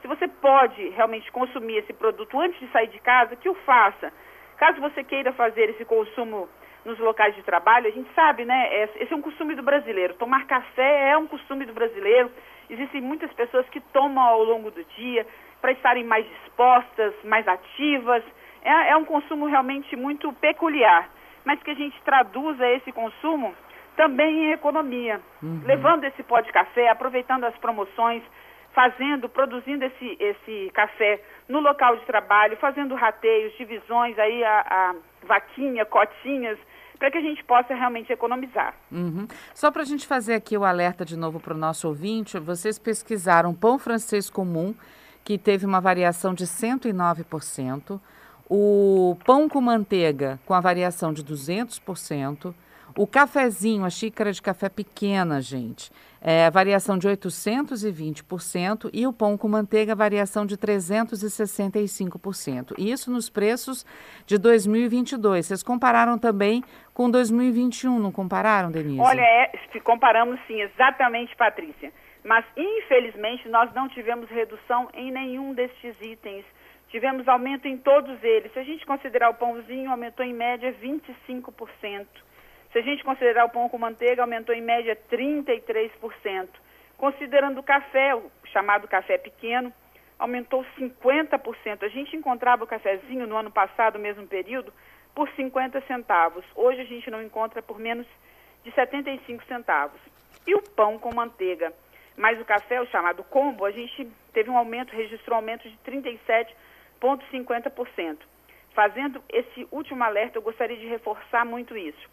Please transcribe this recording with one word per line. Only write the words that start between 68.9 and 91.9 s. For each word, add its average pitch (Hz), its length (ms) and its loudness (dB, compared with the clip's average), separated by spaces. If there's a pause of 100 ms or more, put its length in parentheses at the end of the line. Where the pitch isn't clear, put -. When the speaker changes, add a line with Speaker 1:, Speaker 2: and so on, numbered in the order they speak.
Speaker 1:
Olha, 254 220 6
é, 240 300 6 (200)
se 226 60 -10
comparamos 233 680 4
sim, 220 120 -6
exatamente, 240 760 0
Patrícia. 170 560 -2 (320)
Mas, 226 200 4 (120)
infelizmente, 247 920 0
nós 233 260 2
não 262 140 -4
tivemos 233 420 -6
redução 233 640 -4
em 254 160 -10
nenhum 262 420 -8
destes 247 480 -8
itens. 214 440 -16 (440)
Tivemos 254 380 -4
aumento 262 400 0
em 262 100 -6
todos 269 460 2
eles. 220 300 2
Se 262 60 -10
a 262 60 -8
gente 311 220 -12
considerar 247 440 0
o 226 40 -6
pãozinho, 240 560 -6
aumentou 240 340 -6
em 247 80 -8
média 240 400 -4
vinte 262 360 -10
e 247 80 -18 (100)
cinco 254 240 -12
por 226 180 -18 (120)
cento. 202 420 -14 (500)
Se 240 60 0
a 233 40 0
gente 285 200 -6
considerar 240 440 2
o 233 40 -4
pão 240 180 -2
com 240 100 -8
manteiga, 240 440 -2
aumentou 233 320 -4
em 233 60 -8
média 233 340 -2 (140)
trinta 277 440 -2
e 240 80 -2
três 220 360 -4
por 220 260 -14
cento. 190 380 -10 (360)
Considerando 277 640 0
o 269 40 -12
café, 277 520 0
o 208 160 -8 (140)
chamado 208 420 0
café 185 320 -2
pequeno, 240 540 -6 (460)
aumentou 247 460 -4 (120)
cinquenta 277 640 0
por 233 260 -8
cento. 208 200 -8
A 214 40 -4
gente 269 260 -10